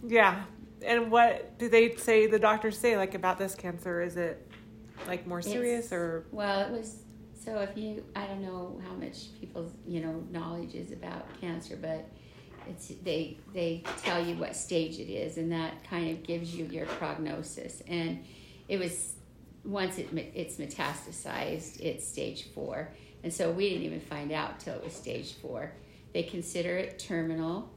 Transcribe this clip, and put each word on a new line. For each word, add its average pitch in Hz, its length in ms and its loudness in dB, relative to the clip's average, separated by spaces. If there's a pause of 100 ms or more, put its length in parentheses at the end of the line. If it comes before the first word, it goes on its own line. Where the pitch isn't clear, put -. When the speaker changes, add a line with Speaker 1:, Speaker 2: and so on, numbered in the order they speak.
Speaker 1:
Yeah. 208 380 8 (420)
And 233 260 6
what 233 460 8
do 233 100 0
they 233 280 10
say, 220 320 8
the 214 100 8
doctors 214 400 6
say, 233 180 6
like, 196 200 2
about 185 240 2
this 190 160 0
cancer? 175 460 -2
Is 175 140 -2
it, 170 320 -2 (600)
like, 180 180 -4
more 175 160 -2
serious 233 440 2
Speaker 2:
It's, 233 80 -4
Speaker 1:
or? 165 380 0
Speaker 2:
well, 202 300 2
it 202 100 0
was, 220 280 -6 (440)
so 220 140 -4
if 202 180 0
you, 214 300 -4 (100)
I 202 120 -4
don't 196 140 -4
know 185 460 -6
how 185 60 -10
much - 460 -10
people's, 170 340 -8 (140)
you 170 140 0
know, 165 300 -2
knowledge 170 440 -6
is - 160 -8
about 175 340 -8 (160)
cancer, 170 400 -6
but 160 260 -4 (640)
it's, - 200 -12 (140)
they, 160 340 -2 (160)
they 170 300 0 (200)
tell 175 200 2
you 170 120 0
what 165 200 -4
stage 165 440 0
it - 120 -6
is, 160 260 -2
and 165 140 0
that 160 380 -2
kind 170 220 0
of 165 120 -6
gives 170 320 -2
you 165 100 -2
your 160 200 -4
prognosis. 156 1000 -4
And 170 360 -2 (460)
it 196 80 2
was, 180 360 -2 (520)
once 190 320 0
it, - 160 -6
me-, 160 220 -4
it's 170 220 -6
metastasized, - 1200 -4
it's - 260 -4
stage - 460 -6
four. 139 400 -6 (300)
And 170 100 -2
so 170 180 2
we 190 180 4
didn't 175 140 0
even 160 160 -4
find 147 320 -6
out 151 280 -2
till - 160 -8
it - 80 -8
was - 100 -8
stage - 480 -6
four. 131 320 -6 (400)
They 170 100 2
consider 175 540 -2
it - 220 -4
terminal 165 760 0